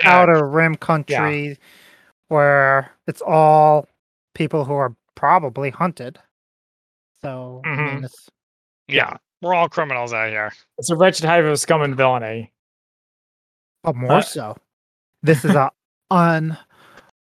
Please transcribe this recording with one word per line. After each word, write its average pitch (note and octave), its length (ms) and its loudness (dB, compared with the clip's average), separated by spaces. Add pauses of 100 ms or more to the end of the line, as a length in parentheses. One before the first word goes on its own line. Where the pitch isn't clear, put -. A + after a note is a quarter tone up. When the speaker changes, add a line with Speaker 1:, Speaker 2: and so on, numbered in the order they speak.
Speaker 1:
Outer E3+ 420 6
Rim D#3+ 280 0
Speaker 2:
Yeah. D3+ 40 -8
Speaker 1:
country D3 800 -4 (720)
where C#3 640 2 (160)
it's - 140 -10
all D#3 640 4 (480)
people D#3 300 -4
who C#3 80 -6
are C3+ 200 -2 (220)
probably C#3+ 560 0
hunted. D#3 480 -8 (1040)
So, B2+ 440 -14
I D#3+ 40 -8
mean, C#3+ 100 -6
Speaker 2:
Mm-hmm. C#3 260 -6
Speaker 1:
it's - 240 -20 (580)
Speaker 3:
Yeah. C#3+ 80 -6 (160)
Speaker 2:
Yeah. - 60 -16 (240)
Speaker 3:
We're F3+ 140 -2
all E3+ 140 0
criminals B2 440 -8
out A2 160 -4
here. G#2+ 220 -8 (260)
Speaker 2:
It's - 140 -10
a E3 40 -4
wretched E3+ 300 2
hive E3 200 2
of D3 140 0
scum D#3+ 220 0
and C#3 140 -4
villainy. A#2 560 -2 (1300)
Speaker 1:
Oh, E3 80 -2
more B2 200 -2
Speaker 2:
Uh, C#3+ 80 6
Speaker 1:
so. A2 360 -10 (640)
This D#3 220 2
is E3 100 4
a C3+ 160 2 (200)
Speaker 2:
<laughs> - 200 -10
Speaker 1:
un-, D#3+ 460 0 (680)